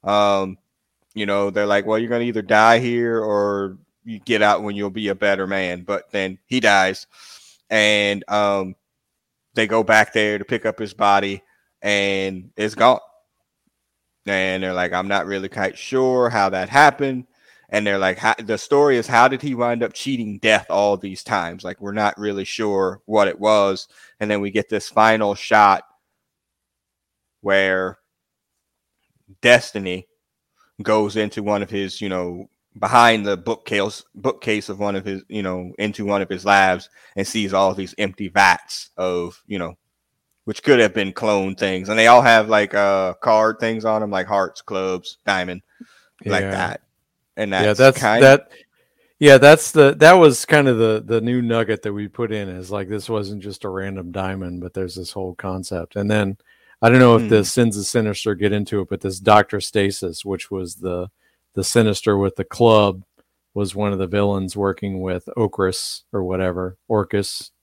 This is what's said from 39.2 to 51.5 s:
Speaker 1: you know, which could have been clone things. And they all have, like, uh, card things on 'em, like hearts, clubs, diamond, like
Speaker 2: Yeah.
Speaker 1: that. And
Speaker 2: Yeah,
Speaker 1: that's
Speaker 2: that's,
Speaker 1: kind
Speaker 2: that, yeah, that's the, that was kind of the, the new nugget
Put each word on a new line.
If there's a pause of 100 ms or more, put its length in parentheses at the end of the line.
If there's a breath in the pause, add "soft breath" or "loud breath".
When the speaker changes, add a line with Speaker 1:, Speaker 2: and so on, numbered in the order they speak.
Speaker 1:
you
know, (680)
which
could
have
been
clone
things.
And
they
all
have,
like,
uh,
card
things
on
'em,
like
hearts,
clubs,
diamond, (640 soft breath)
like
Speaker 2:
Yeah.
Speaker 1:
that. (560)
And
Speaker 2:
Yeah,
Speaker 1:
that's
Speaker 2:
that's,
Speaker 1:
kind
Speaker 2:
that, (680 soft breath)
yeah,
that's
the,
that
was
kind
of
the,
the
new
nugget